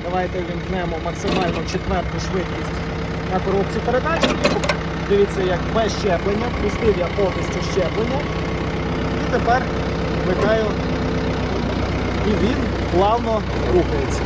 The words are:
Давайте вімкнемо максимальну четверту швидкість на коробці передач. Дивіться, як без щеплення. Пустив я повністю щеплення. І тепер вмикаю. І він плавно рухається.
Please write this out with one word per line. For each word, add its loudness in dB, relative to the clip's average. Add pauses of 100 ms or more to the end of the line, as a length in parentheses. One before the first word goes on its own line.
Давайте -2
вімкнемо -2
максимальну 0 (100)
четверту -2
швидкість -2 (560)
на 2
коробці 0
передач. 2 (880)
Дивіться, 4
як 2 (160)
без 2
щеплення. 0 (160)
Пустив 2
я 2
повністю 0 (140)
щеплення. 0 (1000)
І -2
тепер 2 (640)
вмикаю. 2 (1600)
І 2
він 2 (360)
плавно 4 (320)
рухається. 2